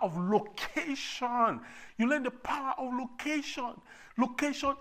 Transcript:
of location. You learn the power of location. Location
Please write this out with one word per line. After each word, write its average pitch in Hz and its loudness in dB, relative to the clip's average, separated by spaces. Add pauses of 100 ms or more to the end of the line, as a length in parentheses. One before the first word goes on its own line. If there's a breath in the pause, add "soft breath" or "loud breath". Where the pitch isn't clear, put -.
of 170 0
location. 226 0 (380 loud breath)
You 233 6
learn 294 4
the 247 0
power 269 -2
of 254 -2
location. 262 -4 (420 loud breath)
Location 277 2